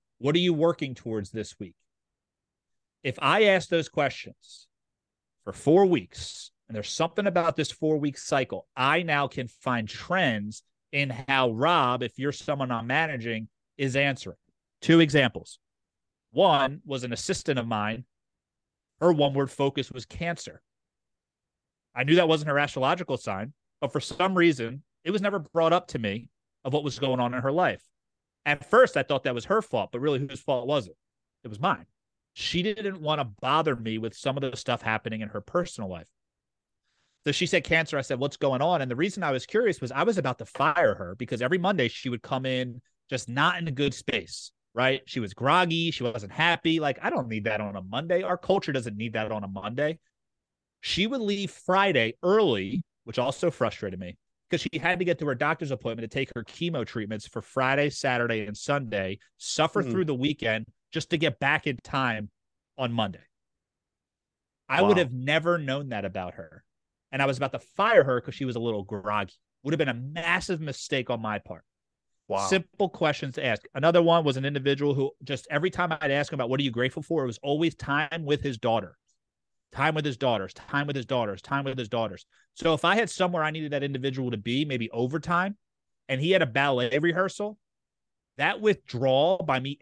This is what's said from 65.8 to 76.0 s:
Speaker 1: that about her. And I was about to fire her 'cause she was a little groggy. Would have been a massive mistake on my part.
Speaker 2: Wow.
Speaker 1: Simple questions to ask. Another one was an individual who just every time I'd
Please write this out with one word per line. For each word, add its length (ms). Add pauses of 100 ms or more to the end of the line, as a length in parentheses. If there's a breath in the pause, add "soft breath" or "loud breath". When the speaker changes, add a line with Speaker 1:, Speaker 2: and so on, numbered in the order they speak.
Speaker 1:
that 160
about 300
her. 280 (480)
And 100
I 40
was 120
about 160
to 60
fire 440
her 180
'cause 140
she 100
was 100
a 40
little 240
groggy. 500 (300)
Would 100
have 60
been 100
a 60
massive 640
mistake 480
on 120
my 180
part. 260 (600)
Speaker 2:
Wow. 200
Speaker 1:
Simple 400
questions 480
to 100
ask. 180 (100)
Another 280
one 220
was 140
an 80
individual 480
who 180 (120)
just 260
every 220
time 200
I'd 200